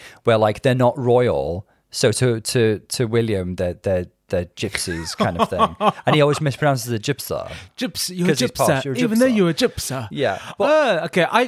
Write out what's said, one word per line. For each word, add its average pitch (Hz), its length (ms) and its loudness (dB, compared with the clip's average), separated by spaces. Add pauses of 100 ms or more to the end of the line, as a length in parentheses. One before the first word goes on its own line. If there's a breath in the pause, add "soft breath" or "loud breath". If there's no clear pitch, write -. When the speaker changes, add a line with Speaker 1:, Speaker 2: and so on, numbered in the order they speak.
(240 loud breath)
Speaker 1:
where, 113 140 4
like, 107 240 2
they're 131 120 4
not 123 240 2
royal. 104 680 2 (240)
So 113 220 2
to, 120 260 0
to, 110 400 2
to - 280 -4
William, 107 500 -2
they're, 90 160 -2
they're, 90 320 -2 (240)
they're 87 160 -2
gypsies - 720 -6
kind 165 240 -2
of 214 80 0
thing. - 300 -2
Speaker 2:
<laughs> - 260 -2
Speaker 1:
And 208 100 4
he 151 60 4
always 143 180 2
mispronounces 135 460 -2
the 117 140 -4
gypsy. - 520 -6 (260 loud breath)
Speaker 2:
Gypsy, - 380 -6
you're 180 120 0
a - 20 4
Speaker 1:
'Cause 135 100 0
he's 247 120 0
Speaker 2:
gypsy, - 40 -16
Speaker 1:
posh, 135 300 2
you're 135 80 -4
a - 60 -4
Speaker 2:
even 226 180 0
though 247 100 6
Speaker 1:
gypsy. 247 80 2
Speaker 2:
you're 185 140 4
a 165 60 0
gypsy. 131 560 -4
Speaker 1:
Yeah, 117 280 0 (200 loud breath)
but 262 420 2
Speaker 2:
Oh, 170 40 -4
okay. 170 180 2
I, 220 240 2